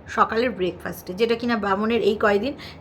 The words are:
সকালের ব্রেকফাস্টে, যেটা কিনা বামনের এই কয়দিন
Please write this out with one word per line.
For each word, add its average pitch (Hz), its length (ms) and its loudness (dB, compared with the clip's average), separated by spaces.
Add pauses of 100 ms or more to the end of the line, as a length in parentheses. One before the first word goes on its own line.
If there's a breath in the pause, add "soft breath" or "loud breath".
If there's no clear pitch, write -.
সকালের 226 420 2
ব্রেকফাস্টে, 180 640 -6
যেটা 226 200 2
কিনা 233 220 0
বামনের 208 460 0
এই 214 180 4
কয়দিন 214 320 2 (280 loud breath)